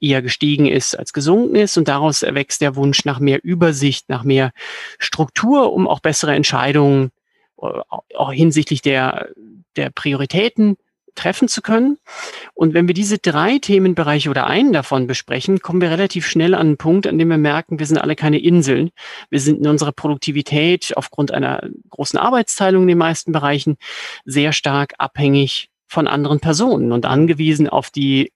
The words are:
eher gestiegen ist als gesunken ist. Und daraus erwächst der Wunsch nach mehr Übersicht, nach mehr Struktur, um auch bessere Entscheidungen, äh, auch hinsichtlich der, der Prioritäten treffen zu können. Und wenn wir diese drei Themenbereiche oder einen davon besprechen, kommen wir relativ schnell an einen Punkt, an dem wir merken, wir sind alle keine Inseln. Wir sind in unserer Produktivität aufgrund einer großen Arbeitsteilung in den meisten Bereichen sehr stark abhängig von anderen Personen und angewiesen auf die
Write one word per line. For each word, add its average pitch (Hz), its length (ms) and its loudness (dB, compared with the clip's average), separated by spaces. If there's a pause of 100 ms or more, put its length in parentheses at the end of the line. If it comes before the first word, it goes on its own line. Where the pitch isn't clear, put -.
eher 139 200 2
gestiegen 147 440 0
ist - 340 0
als - 140 -12
gesunken 180 420 2
ist. 208 220 2
Und 160 100 2
daraus 143 340 0
erwächst - 380 -2
der 139 160 0
Wunsch 139 300 0
nach 135 140 -2
mehr 139 240 2
Übersicht, 156 680 0
nach 123 140 -6
mehr 135 280 2 (480)
Struktur, 240 720 0
um 185 160 0
auch - 140 -2
bessere 151 340 0
Entscheidungen, 139 760 2 (500)
äh, - 180 -8 (360)
auch 135 180 -2
hinsichtlich 147 480 2
der, 131 480 -2 (480)
der 135 120 -4
Prioritäten 185 880 0 (400)
treffen 190 320 -2
zu - 140 -4
können. 247 380 0 (560)
Und 160 180 2
wenn 170 140 4
wir 175 80 0
diese 202 240 -2
drei 180 400 0
Themenbereiche 165 720 2
oder 131 160 -2
einen 214 260 2
davon 135 320 0
besprechen, 131 540 -2
kommen 175 200 -2
wir 175 120 2
relativ 180 340 -2
schnell 170 300 2
an - 60 0
einen 151 160 2
Punkt, 180 280 2
an - 140 0
dem 165 80 2
wir 165 100 2
merken, 151 400 -2
wir 151 80 -6
sind 156 140 0
alle 156 160 -2
keine 151 240 0
Inseln. 160 500 2 (400)
Wir 143 100 -2
sind 147 200 0
in 143 80 0
unserer 147 240 2
Produktivität 147 1040 -2
aufgrund - 360 -4
einer 135 380 -4 (220)
großen - 260 -6
Arbeitsteilung 202 640 2
in 180 60 4
den 175 100 4
meisten 165 340 -2
Bereichen 143 460 -2 (480)
sehr 147 280 0
stark 143 440 -2
abhängig 139 720 0 (160)
von - 220 -2
anderen 143 320 0
Personen 160 520 0
und 120 140 0
angewiesen 156 640 2
auf - 220 -2
die 135 440 0